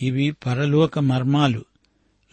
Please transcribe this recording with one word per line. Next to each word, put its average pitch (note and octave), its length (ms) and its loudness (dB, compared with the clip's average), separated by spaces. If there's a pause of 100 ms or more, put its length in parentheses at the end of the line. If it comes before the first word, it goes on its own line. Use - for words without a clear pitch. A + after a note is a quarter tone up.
ఇవి C3 300 0
పరలోక D3 680 0
మర్మాలు. C3+ 680 0 (680)